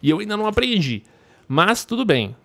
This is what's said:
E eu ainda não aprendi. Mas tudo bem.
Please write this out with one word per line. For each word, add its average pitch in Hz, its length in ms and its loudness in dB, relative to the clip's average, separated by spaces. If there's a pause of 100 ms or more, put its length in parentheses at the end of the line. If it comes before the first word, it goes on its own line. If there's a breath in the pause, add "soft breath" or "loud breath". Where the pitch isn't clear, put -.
E 143 80 2
eu 160 100 2
ainda 208 180 -6
não 214 100 -2
aprendi. 208 560 0 (440 soft breath)
Mas 180 380 2
tudo 233 200 -4
bem. 123 400 0